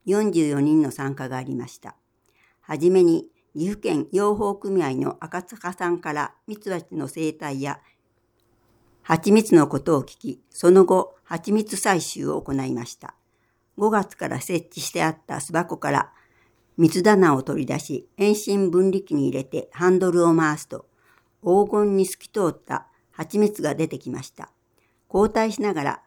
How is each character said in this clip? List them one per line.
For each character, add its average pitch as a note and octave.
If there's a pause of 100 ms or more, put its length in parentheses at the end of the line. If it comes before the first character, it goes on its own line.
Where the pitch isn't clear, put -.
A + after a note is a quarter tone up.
四 G#3
十 E3
四 C#3+
人 D3+
の C#3
参 C#3
加 C3+
が C3
あ B2+
り C3
ま B2
し -
た。 - (640)
は D3+
じ E3
め F#3
に、 E3 (260)
岐 D#3
阜 G#3
県 D#3
養 G3+
蜂 G3+
組 G3
合 C3+
の C#3
赤 F3
塚 F3+
さ F3+
ん E3+
か D#3+
ら D3 (120)
蜜 G#3+
蜂 F3
の D3+
生 D#3
態 C#3+
や C#3 (1200)
蜂 E3
蜜 G#3+
の D3
こ C#3+
と D#3+
を C3
聞 -
き、 -
そ -
の F#3
後、 F#3
蜂 E3+
蜜 G#3+
採 F#3+
集 -
を D3+
行 C3+
い C3
ま A#2+
し -
た。 - (640)
五 G#3
月 G3+
か D#3+
ら C3
設 E3+
置 -
し -
て E3+
あ D#3+
っ D#3
た C#3+
巣 -
箱 E3
か D3
ら - (640)
蜜 E3+
棚 F#3+
を C3
取 C#3+
り -
出 C3+
し、 C#3+
遠 G#3
心 G3+
分 F#3
離 F#3+
機 -
に C#3
入 C3
れ C3
て -
ハ F3+
ン F#3
ド F3+
ル E3+
を E3
回 D#3
す -
と、 - (560)
黄 G3
金 G#3
に F#3+
透 F#3+
き -
通 - (100)
っ -
た - (240)
蜂 -
蜜 G#3
が D3
出 D#3
て C3+
き -
ま B2
し -
た。 - (640)
交 G#3
代 A3+
し -
な G#3
が D#3
ら -